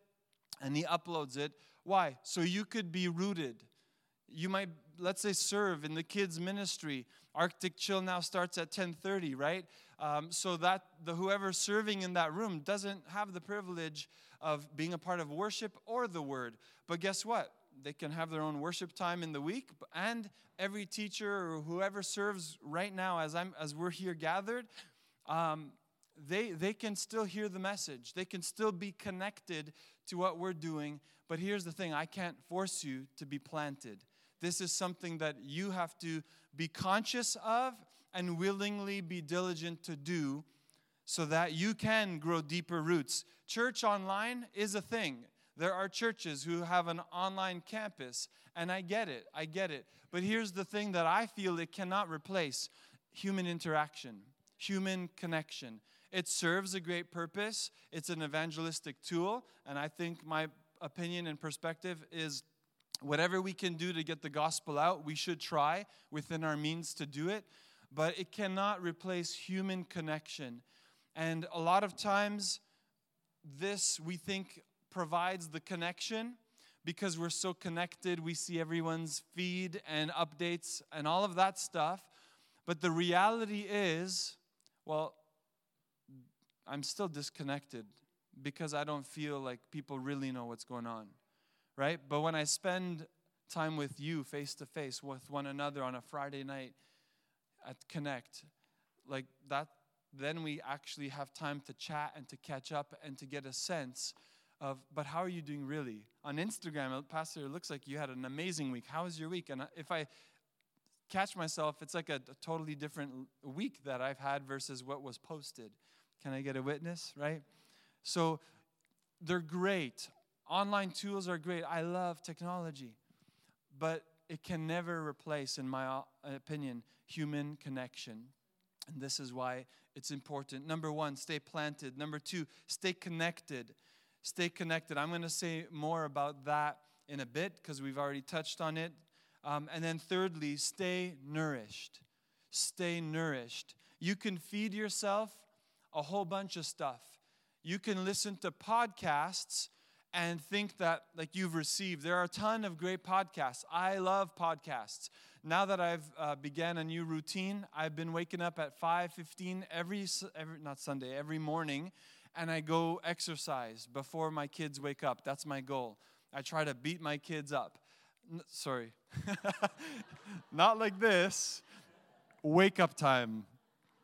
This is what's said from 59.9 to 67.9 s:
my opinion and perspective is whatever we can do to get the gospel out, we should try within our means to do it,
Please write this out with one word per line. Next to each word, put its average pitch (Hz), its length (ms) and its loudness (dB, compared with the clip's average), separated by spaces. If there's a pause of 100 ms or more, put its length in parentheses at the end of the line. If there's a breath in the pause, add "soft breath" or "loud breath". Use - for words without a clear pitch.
my 156 220 4 (340)
opinion 170 440 -2
and 151 140 -2
perspective 165 720 -4
is 156 320 -2 (580)
whatever 160 400 6
we 190 120 0
can 175 220 0
do 175 180 0
to 160 100 0
get 156 180 -4
the 156 80 -4
gospel 151 480 0
out, 160 280 4
we 151 100 -2
should 160 240 -2
try 165 460 4 (260 loud breath)
within 156 320 -2
our 151 140 4
means 156 380 0
to 170 100 -6
do 147 240 -2
it, 208 160 -2 (460 loud breath)